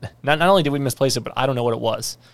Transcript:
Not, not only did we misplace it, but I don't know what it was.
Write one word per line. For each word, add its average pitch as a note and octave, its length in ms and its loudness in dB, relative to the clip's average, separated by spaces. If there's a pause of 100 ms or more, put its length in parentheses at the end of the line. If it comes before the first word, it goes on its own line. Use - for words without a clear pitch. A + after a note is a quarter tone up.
(240)
Not, D3 160 2
not F3 80 4
only F#3+ 160 4
did C#3+ 60 0
we C#3 100 -2
misplace C3+ 360 0
it, A#2+ 40 -2
but - 160 -12
I B2+ 100 0
don't C#3 80 0
know A#2+ 80 -2
what A#2+ 120 2
it A#2 60 -6
was. - 380 -4 (160)